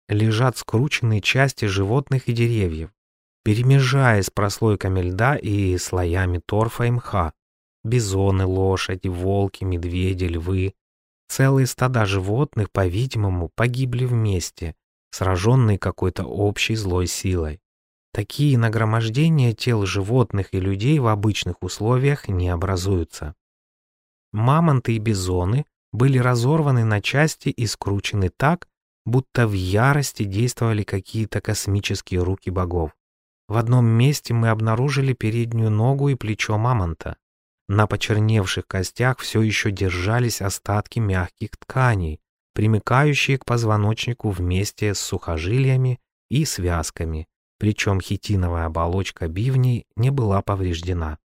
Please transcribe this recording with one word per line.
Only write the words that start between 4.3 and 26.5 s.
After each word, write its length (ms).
льда 360
и 420
слоями 640
торфа 400
и 60
мха. 420
Бизоны, 600
лошади, 640
волки, 560
медведи, 600
львы. 480
Целые 380
стада 380
животных, 680
по-видимому, 840
погибли 500
вместе, 720
сраженные 680
какой-то 460
общей 500
злой 320
силой. 560
Такие 460
нагромождения 920
тел 340
животных 640
и 60
людей 400
в 80
обычных 560
условиях 640
не 220
образуются. 880
Мамонты 640
и 20
бизоны 640
были 260
разорваны 680